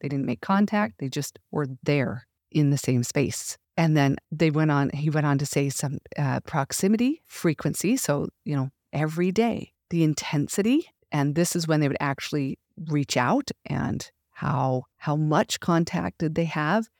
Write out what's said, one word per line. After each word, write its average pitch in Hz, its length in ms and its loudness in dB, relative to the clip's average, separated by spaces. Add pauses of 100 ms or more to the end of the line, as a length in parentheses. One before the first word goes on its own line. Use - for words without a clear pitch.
They 147 60 -6
didn't 139 200 -2
make - 140 -4
contact. 208 580 0
They 135 100 -4
just - 300 -8 (100)
were 151 160 -2 (160)
there 139 460 0 (240)
in 151 180 4
the 143 80 2
same 127 260 0
space. - 540 -2 (180)
And 160 220 4
then 139 200 4 (140)
they 160 200 2
went 156 180 2
on, 143 220 2
he 147 180 -2
went 151 160 0
on 143 140 2
to 143 80 -4
say 139 220 0
some, 143 280 -4 (180)
uh, 131 260 0
proximity, 214 840 0
frequency. 165 720 -2
So, 147 300 -2 (180)
you 151 100 -2
know, 135 140 -2 (240)
every 156 380 0
day, 226 420 0 (160)
the 170 140 2
intensity. 190 880 0 (200)
And 147 220 0
this 170 220 0
is 165 120 -2
when 156 120 4
they 147 80 2
would 135 120 -2
actually 143 600 -4 (280)
reach 147 300 0
out 156 320 2 (160)
and - 460 -4 (180)
how, 131 540 -2 (140)
how 151 180 -2
much 151 440 2
contact 175 600 0
did 156 160 -2
they 170 100 0
have? 160 420 -2 (120)